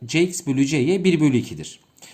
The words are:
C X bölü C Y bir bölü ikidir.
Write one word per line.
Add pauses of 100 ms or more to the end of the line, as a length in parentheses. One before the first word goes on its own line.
C
X
bölü
C
Y
bir
bölü
ikidir. (340)